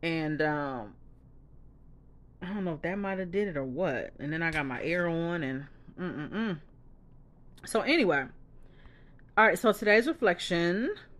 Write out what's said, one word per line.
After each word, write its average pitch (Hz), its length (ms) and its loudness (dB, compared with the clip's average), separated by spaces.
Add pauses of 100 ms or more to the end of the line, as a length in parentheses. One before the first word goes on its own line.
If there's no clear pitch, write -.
And, 156 380 0
um, 143 540 -2 (1500)
I 180 60 -8
don't 196 180 -4
know 170 100 -2
if 147 80 -10
that 180 160 -2
might 196 200 -2
have 180 140 -6
did 202 160 0
it 156 80 -6
or 139 80 -2
what. 131 540 -2
And 147 140 -4
then 165 100 -2
I 165 80 2
got 156 140 0
my 127 180 -4
air 175 260 0
on 170 340 0
and 135 240 -4 (320)
mm-mm-mm. 175 640 -4 (1040)
So 220 140 0
anyway. 190 460 2 (1120)
All 214 80 8
right, 185 140 6
so 220 140 6
today's 208 340 6
reflection. 196 880 2 (260)